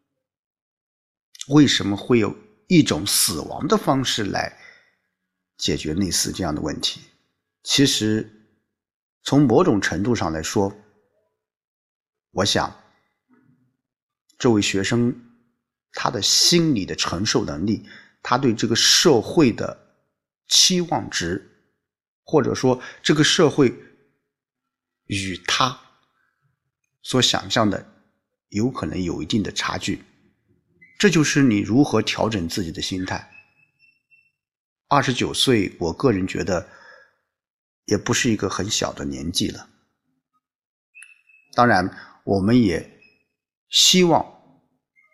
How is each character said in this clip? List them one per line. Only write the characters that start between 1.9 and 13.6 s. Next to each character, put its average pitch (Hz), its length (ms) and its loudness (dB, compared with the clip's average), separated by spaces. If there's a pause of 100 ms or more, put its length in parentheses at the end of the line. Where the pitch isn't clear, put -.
会 120 220 0
有 107 180 0 (320)
一 175 140 6
种 101 240 0
死 - 360 -2
亡 - 260 -8
的 208 100 2
方 139 260 0
式 120 200 -4
来 104 340 -6 (1000)
解 80 200 -4
决 78 160 -8
类 92 160 -2
似 - 220 -4
这 - 120 -6
样 76 100 -4
的 76 60 -6
问 73 220 -8
题？ - 180 -6 (640)
其 - 240 2
实 107 420 -2 (920)
从 143 240 4
某 135 180 4
种 131 160 2
程 90 220 -2
度 117 140 0
上 92 160 -4
来 80 100 -6
说， 98 340 -2 (1600)
我 92 120 -2
想 - 320 -2 (1600)